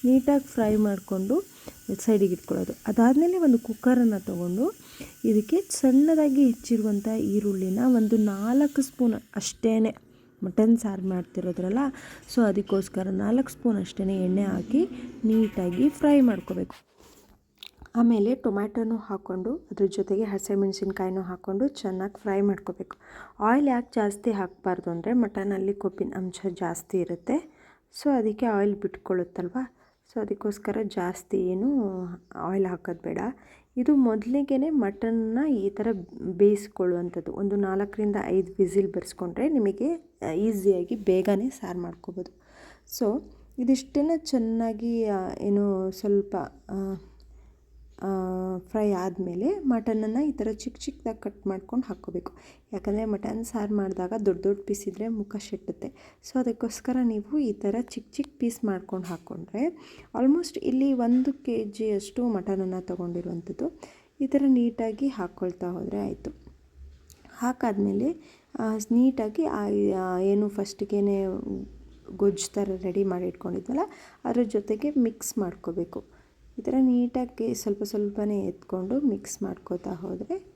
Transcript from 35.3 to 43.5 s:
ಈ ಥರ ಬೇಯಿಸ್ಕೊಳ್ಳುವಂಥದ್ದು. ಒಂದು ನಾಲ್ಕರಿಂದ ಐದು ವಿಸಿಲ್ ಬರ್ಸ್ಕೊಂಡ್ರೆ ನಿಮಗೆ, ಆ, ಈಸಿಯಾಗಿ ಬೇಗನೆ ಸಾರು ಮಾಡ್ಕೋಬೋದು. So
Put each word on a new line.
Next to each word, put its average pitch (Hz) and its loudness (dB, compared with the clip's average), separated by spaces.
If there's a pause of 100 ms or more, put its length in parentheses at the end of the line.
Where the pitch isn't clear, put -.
ಈ 202 0
ಥರ 214 -2 (320)
ಬೇಯಿಸ್ಕೊಳ್ಳುವಂಥದ್ದು. 180 2
ಒಂದು 202 -2
ನಾಲ್ಕರಿಂದ 202 0
ಐದು 185 0
ವಿಸಿಲ್ 190 2
ಬರ್ಸ್ಕೊಂಡ್ರೆ 180 -4
ನಿಮಗೆ, 240 0
ಆ, - -10
ಈಸಿಯಾಗಿ 196 2
ಬೇಗನೆ 196 2
ಸಾರು 180 -10
ಮಾಡ್ಕೋಬೋದು. 175 -10 (680)
So 233 0 (360)